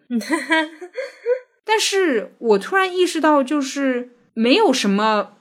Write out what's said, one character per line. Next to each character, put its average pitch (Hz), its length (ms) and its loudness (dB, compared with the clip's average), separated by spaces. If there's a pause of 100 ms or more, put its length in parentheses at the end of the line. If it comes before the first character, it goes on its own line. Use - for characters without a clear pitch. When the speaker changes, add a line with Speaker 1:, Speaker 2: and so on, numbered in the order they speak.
Speaker 1:
<laughs> 320 1600 -4
Speaker 2:
但 427 140 2
是 320 600 0
我 214 200 2
突 196 160 -4
然 381 200 0
意 359 120 2
识 330 120 -6
到， 294 240 4
就 294 160 -2
是 262 520 -4 (220)
没 233 220 2
有 427 160 4
什 233 180 -2
么 208 520 0